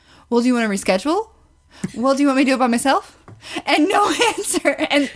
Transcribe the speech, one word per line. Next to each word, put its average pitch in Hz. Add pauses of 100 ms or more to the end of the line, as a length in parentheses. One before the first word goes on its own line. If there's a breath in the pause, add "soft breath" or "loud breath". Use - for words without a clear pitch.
(300 soft breath)
"Well, 233
do 240
you 247
wanna 226
reschedule?" 208 (680 loud breath)
"Well, 254
do 277
you 285
want 262
me 294
to 254
do 269
it 240
by 254
myself?" 269 (500 loud breath)
And 294
no 403
<laughs> 440
answer. 359 (200)
And 277